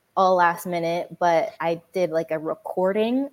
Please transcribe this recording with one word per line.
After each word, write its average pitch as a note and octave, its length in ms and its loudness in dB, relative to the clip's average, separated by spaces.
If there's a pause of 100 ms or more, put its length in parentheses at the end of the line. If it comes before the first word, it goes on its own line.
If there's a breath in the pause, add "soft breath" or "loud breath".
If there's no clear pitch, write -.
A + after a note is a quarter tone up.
(160)
all F#3 200 4
last F3 320 2
minute, E3+ 520 -4
but E3+ 400 2
I E3 220 -2 (120)
did, F3+ 180 0
like, D#3+ 200 -2
a D#3 80 -4
recording G#3 920 -2